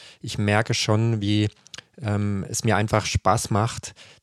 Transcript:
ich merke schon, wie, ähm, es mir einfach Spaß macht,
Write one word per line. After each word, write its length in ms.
ich 180
merke 340
schon, 480
wie, 280
ähm, 480
es 140
mir 140
einfach 280
Spaß 460
macht, 440